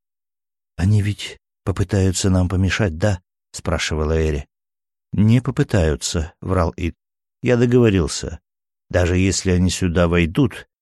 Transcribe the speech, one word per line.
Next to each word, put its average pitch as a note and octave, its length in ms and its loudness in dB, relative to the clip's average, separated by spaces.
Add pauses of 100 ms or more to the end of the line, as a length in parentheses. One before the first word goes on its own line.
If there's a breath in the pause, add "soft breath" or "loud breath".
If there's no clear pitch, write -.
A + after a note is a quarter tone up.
(760)
«Они G#2 240 2
ведь - 360 -6 (280)
попытаются F#2+ 640 0
нам F#2 180 2
помешать, F#2 500 -2
да?» G2 240 -2 (300)
спрашивала D#2+ 680 -4
Эри. D2+ 260 -4 (640)
«Не G#2+ 300 4
попытаются», E2+ 1000 -2
врал F2+ 360 0
Ид. F2 180 -4 (460)
«Я B2 160 2
договорился. A2+ 840 2 (500)
Даже F2+ 280 0
если F#2+ 340 0
они F2+ 180 2
сюда F2 380 0
войдут, F2 600 0 (140)